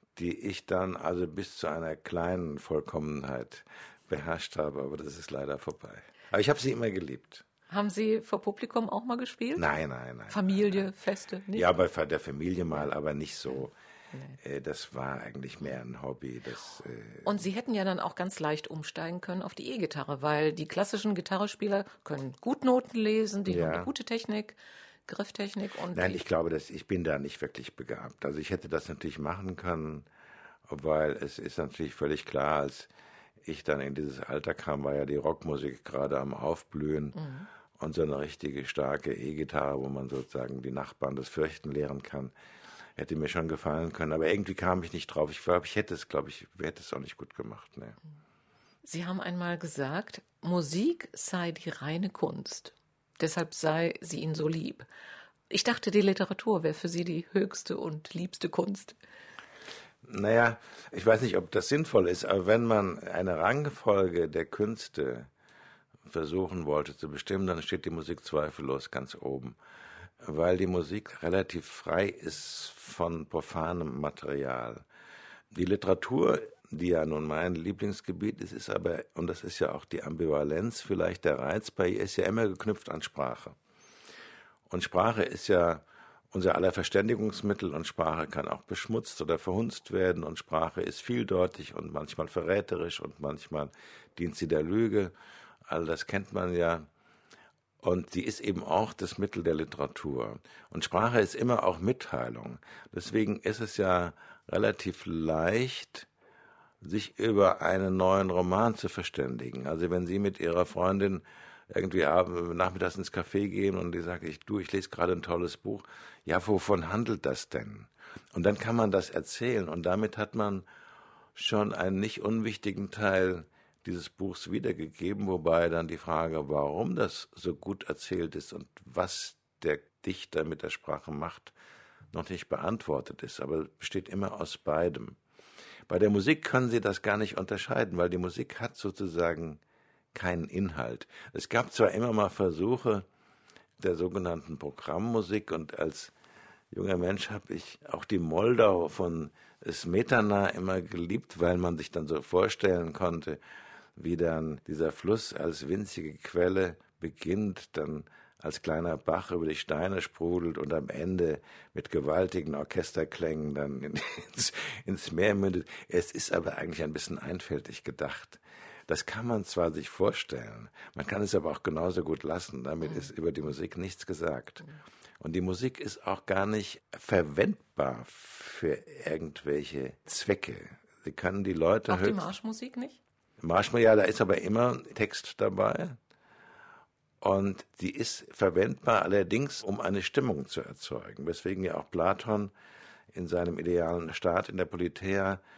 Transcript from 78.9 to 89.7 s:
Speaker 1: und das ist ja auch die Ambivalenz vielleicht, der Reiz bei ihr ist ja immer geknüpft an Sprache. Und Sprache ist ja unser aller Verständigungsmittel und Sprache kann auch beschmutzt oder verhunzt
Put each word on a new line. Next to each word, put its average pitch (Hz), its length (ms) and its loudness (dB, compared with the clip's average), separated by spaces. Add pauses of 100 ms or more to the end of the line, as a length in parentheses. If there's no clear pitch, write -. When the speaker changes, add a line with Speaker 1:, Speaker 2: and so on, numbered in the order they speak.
Speaker 1:
und 85 140 -2
das 82 160 -6
ist - 160 -6
ja - 140 2
auch - 120 -10
die - 180 -6
Ambivalenz 78 800 0
vielleicht, 90 440 0
der 71 140 4
Reiz 80 320 -2
bei 90 180 2
ihr 104 120 0
ist 98 160 -4
ja 92 80 4
immer 110 220 4
geknüpft 98 420 -2
an 80 120 -4
Sprache. - 520 -6 (1160)
Und 90 140 -2
Sprache 107 400 4
ist - 240 -4
ja 85 340 6 (500)
unser 92 240 4
aller 90 180 4
Verständigungsmittel 101 1000 2
und 82 140 -4
Sprache 80 400 0
kann - 200 -2
auch - 160 -4
beschmutzt - 580 -4
oder 80 180 2
verhunzt 101 520 -2